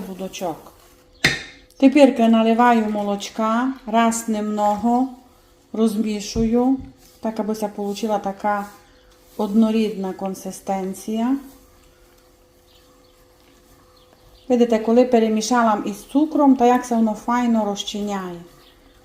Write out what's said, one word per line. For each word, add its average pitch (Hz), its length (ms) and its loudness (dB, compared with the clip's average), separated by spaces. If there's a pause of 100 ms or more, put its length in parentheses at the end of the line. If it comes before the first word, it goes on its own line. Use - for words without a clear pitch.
грудочок. 185 680 -10 (1040)
Тепер 262 540 6
наливаю 226 600 4
молочка, 220 800 -4 (140)
раз 226 420 0
немного, 214 800 0 (640)
розмішую, 220 1040 0 (440)
так 220 200 -6
аби 214 140 -4
ся 214 140 -6
получила 202 500 -4
така 202 480 -4 (680)
однорідна 208 760 0
консистенція. 190 1200 -6 (3000)
Видите, 233 300 4
коли 233 260 4
перемішала 220 840 2
із 202 180 -10
цукром, 285 520 2
то 240 80 2
як 247 200 4
се 233 120 -2
воно 220 180 0
файно 233 500 -2
розчиняє. 202 760 -6 (640)